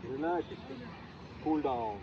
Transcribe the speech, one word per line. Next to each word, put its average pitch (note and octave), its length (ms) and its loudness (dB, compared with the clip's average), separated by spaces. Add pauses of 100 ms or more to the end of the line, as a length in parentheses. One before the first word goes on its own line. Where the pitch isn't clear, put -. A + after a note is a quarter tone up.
ਰਿਲੈਕਸ, C#3+ 680 0 (720)
ਕੂਲ D3+ 180 6
ਡਾਊਨ। A#2 400 2